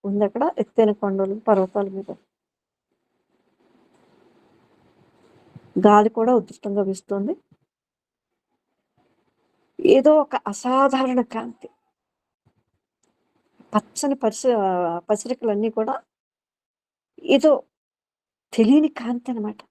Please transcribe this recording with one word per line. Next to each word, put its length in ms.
ఉంది 200
అక్కడ, 320
ఎత్తైన 340
కొండలు, 480
పర్వతాల 500
మీద. 260
గాలి 300
కూడా 260
ఉధృతంగా 460
వీస్తోంది. 540
ఏదో 420
ఒక 140
అసాధారణ 840
కాంతి. 480
పచ్చని 400
పరిస-, 420
ఆ, 420
పసిరికలన్నీ 680
కూడా 320
ఏదో 400
తెలియని 340
కాంతి 440
అనమాట. 240